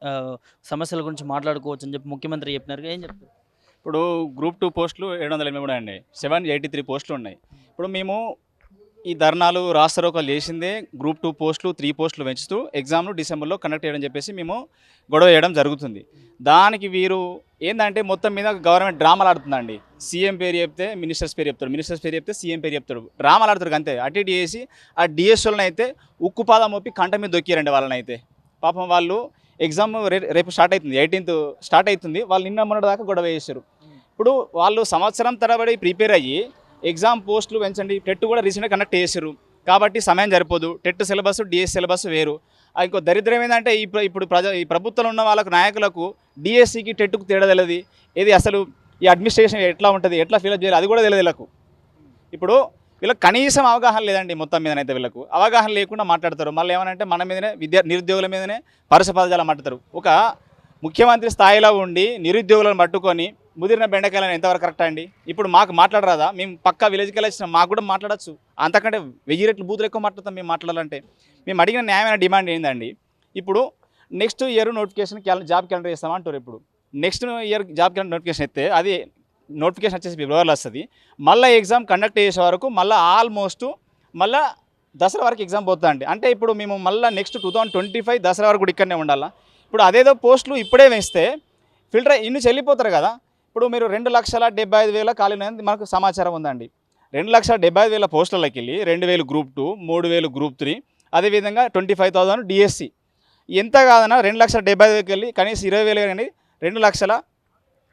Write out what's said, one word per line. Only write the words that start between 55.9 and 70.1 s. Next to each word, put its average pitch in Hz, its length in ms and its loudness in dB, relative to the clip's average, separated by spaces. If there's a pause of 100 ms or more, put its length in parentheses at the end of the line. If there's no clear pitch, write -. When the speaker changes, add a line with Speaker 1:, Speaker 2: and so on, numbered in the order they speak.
Speaker 2:
మాట్లాడతారు. 165 460 -2
మళ్ళీ 165 240 -2
ఏమనంటే 185 320 -4
మన 175 180 -2
మీదనే, 190 340 -6
విద్యా, 160 280 2
నిరుద్యోగుల 180 420 -2
మీదనే 190 340 -8 (300)
పరుష 190 180 8
పదజాలం 180 380 2
మాట్లాడతారు. 143 320 -4 (160)
ఒక 170 120 -4 (760)
ముఖ్యమంత్రి 233 480 2
స్థాయిలో 214 460 6
ఉండి 190 400 -2
నిరుద్యోగులను 202 600 4
పట్టుకొని 175 560 0 (240)
ముదిరిన 220 280 0
బెండకాయలను 190 460 0
ఎంతవరకు 175 300 0
కరెక్ట్ 170 200 -4
అండి? 165 280 -4 (180)
ఇప్పుడు 190 200 -4
మాకు 185 240 6
మాట్లాడరాదా? 180 600 2
మేము 185 340 -10
పక్కా 185 220 2
విలేజ్కి 202 300 -2
వెళ్ళి 214 100 -2
వచ్చినాం, 185 240 -8
మాకు 170 180 2
కూడా 214 120 -2
మాట్లాడచ్చు. 196 560 -8 (220)
అంతకంటే 208 380 0
వెయ్యి 156 480 -4
రెట్లు 202 200 -2
బూతులు 208 200 -4
ఎక్కువ 214 160 -6
మాట్లాడతాం 202 320 -8